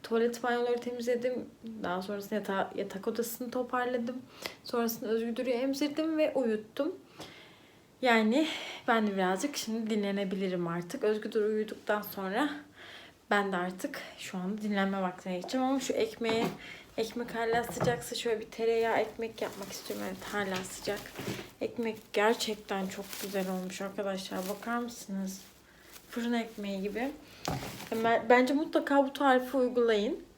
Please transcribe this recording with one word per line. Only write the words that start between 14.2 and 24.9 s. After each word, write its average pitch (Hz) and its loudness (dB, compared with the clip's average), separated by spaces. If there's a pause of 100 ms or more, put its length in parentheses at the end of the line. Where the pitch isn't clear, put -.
anda 202 -4
dinlenme 196 2
vaktine 185 -4
geçeceğim. 254 0
Ama 269 2
şu - -2
ekmeğe, 233 0 (500)
ekmek 233 -4
hala 226 2
sıcaksa 240 0
şöyle 220 0
bir 226 -12
tereyağı 226 2
ekmek 226 -4
yapmak 196 -6
istiyorum. 208 -6
Evet, 190 -8
hala 196 -2
sıcak. 202 -4 (600)
Ekmek 226 -2 (160)
gerçekten 208 2
çok 190 -8 (180)
güzel 196 -2
olmuş 185 -4
arkadaşlar. 196 -4 (100)
Bakar 233 -4
mısınız? 196 -6 (680)